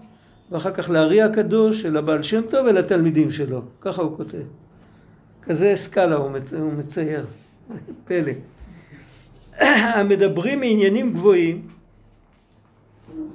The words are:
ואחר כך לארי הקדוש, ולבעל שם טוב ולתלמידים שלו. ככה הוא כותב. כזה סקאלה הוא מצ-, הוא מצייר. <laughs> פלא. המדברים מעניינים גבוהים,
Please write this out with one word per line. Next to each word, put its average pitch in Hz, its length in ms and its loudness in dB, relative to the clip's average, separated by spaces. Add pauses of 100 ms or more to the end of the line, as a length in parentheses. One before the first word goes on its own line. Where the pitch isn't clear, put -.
(500)
ואחר 175 200 -6
כך 180 200 -6
לארי 165 320 4
הקדוש, 214 600 2
ולבעל 156 380 0
שם 220 280 -2
טוב 269 160 2
ולתלמידים 165 640 2
שלו. 127 320 -6 (180)
ככה 185 220 -6
הוא 151 140 -4
כותב. 156 260 -12 (1000)
כזה 175 340 2
סקאלה 175 380 0
הוא 139 160 -2
מצ-, 135 220 -10
הוא 156 200 -4
מצייר. 151 540 -6 (400)
<laughs> - 400 -18
פלא. 160 260 -2 (1300)
המדברים 208 1000 2
מעניינים 214 520 2
גבוהים, 170 560 2 (1700)